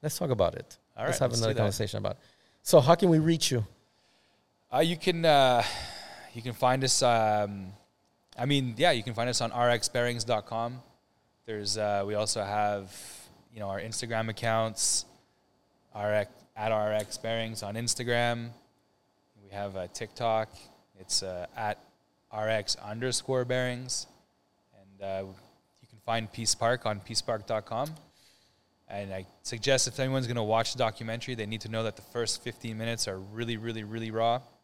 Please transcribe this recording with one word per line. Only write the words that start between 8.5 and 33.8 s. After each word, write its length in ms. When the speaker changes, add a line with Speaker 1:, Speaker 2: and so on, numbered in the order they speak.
Speaker 2:
yeah, 140
you 100
can 120
find 160
us 120
on 120
R 160
X 180
bearings 380
dot 200
com. 360
There's, 320
uh, 280
we 100
also 280
have, 500
you 60
know, 100
our 100
Instagram 500
accounts, 760
R 180
X, 180
at 180
R 200
X 240
Bearings 460
on 120
Instagram. 720
We 100
have 260
a 100
TikTok. 600
It's, 240
uh, 320
at 240
R 180
X 260
underscore 680
bearings. 600
And, 220
uh, 220
you 60
can 180
find 260
Peace 220
Park 320
on 140
peace 220
park 260
dot 180
com. 240
And 260
I 120
suggest 440
if 120
anyone's 280
gonna 160
watch 300
the 60
documentary, 560
they 120
need 140
to 80
know 140
that 120
the 80
first 400
fifteen 340
minutes 300
are 100
really, 400
really, 260